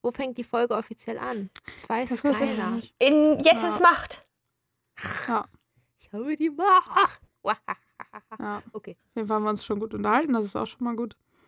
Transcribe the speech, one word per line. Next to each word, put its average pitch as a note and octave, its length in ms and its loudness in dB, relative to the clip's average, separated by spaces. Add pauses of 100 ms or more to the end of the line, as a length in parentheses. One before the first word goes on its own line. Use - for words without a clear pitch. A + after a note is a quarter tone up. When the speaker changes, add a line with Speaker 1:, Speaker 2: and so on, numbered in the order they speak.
Speaker 1:
Wo A#3+ 100 -2
fängt C4 260 -6
die A#3+ 60 -8
Folge A#3+ 300 -2
offiziell A3+ 440 -8
an? A#3 320 -8 (240)
Das - 140 -12
weiß A#3+ 220 -2
Speaker 2:
Das B3 160 -4
weiß C#4 160 2
ich A3 160 0
Speaker 1:
keiner. G#3+ 140 -2
Speaker 2:
nicht. A#3 280 -6
Speaker 3:
In, D4+ 400 6
jetzt D#4+ 240 6
Speaker 2:
Ja. F4 60 0
Speaker 3:
ist D#4 100 -2
Macht. - 460 2 (1040)
Speaker 2:
Ja. A#3 160 -2 (540)
Speaker 1:
Ich - 120 -20
habe B3+ 240 -4
die D#4 140 0
Macht. F4+ 720 2 (220)
<laughs> G#3+ 160 -2 (800)
Speaker 2:
Ja. G#3 220 -8 (120)
Speaker 1:
Okay. F#3+ 240 -14 (140)
Speaker 2:
Auf - 40 -20
jeden A3 140 -4
Fall A3 60 0
haben G#3+ 80 0
wir G#3+ 80 2
uns G#3 120 -4
schon G#3 160 -4
gut A3 140 -6
unterhalten, A3 400 0
das A3 120 0
ist G3+ 120 -10
auch A3+ 100 -2
schon - 160 -12
mal A#3+ 120 -4
gut. A3+ 200 -6 (320)